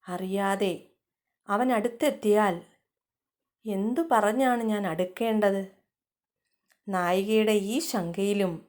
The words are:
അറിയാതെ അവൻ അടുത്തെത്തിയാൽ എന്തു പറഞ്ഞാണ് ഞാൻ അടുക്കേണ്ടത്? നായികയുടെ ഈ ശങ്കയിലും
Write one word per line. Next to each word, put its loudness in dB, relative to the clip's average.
അറിയാതെ -2
അവൻ 0
അടുത്തെത്തിയാൽ 2
എന്തു -2
പറഞ്ഞാണ് 2
ഞാൻ -2
അടുക്കേണ്ടത്? 0
നായികയുടെ 2
ഈ -2
ശങ്കയിലും -2